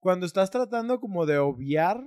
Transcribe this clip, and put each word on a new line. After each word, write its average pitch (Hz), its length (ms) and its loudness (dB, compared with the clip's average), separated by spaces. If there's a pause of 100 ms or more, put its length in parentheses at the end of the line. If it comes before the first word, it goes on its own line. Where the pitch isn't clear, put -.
cuando 180 260 0
estás 190 240 0
tratando 233 500 -2
como 185 240 -2
de 147 140 2
obviar 143 680 0